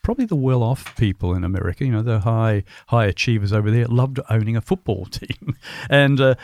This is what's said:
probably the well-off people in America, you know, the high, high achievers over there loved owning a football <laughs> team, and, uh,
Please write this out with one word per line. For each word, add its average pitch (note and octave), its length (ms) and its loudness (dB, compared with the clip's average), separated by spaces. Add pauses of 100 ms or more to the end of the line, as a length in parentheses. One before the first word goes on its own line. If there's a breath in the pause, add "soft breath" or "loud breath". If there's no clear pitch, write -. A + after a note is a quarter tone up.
probably B3 220 -2
the G3+ 100 -2
well-off C3 640 0
people F#2+ 380 0
in F2+ 100 -2
America, F2+ 400 -4
you B2+ 80 0
know, A2 100 0
the A2+ 180 0
high, A2 440 0 (240 loud breath)
high A#2 180 2
achievers G2+ 460 0
over G#2+ 180 2
there A#2 160 2
loved B2 320 0 (100)
owning A2 280 0
a A2 40 0
football G2+ 460 -4
<laughs> - 40 -20
team, - 460 -10 (320 loud breath)
and, C#3 320 4
uh, C3 240 6